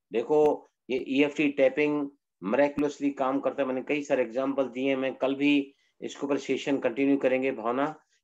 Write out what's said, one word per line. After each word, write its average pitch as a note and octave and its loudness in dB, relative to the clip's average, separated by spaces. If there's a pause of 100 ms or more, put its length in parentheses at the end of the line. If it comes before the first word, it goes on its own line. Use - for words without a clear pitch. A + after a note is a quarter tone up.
(140)
देखो, D3+ 2 (200)
ये B2+ -2
ईएफ़टी C#3+ 2
tapping C#3+ 2 (360)
miraculously C#3+ 0
काम C#3 -2
करता C3+ -2
है। C3 -2
मैंने C3 -4
कई D3 -2
सारे C3 0
एग्जांपल C3+ -2
दिए C3 -4
हैं। C3+ 2
मैं C3 -4
कल C3+ 0
भी C#3+ 2 (260)
इसके - -10
ऊपर C#3 0
session C3+ -2
continue C3+ 2
करेंगे। C3 0
भावना, B2 -4 (240)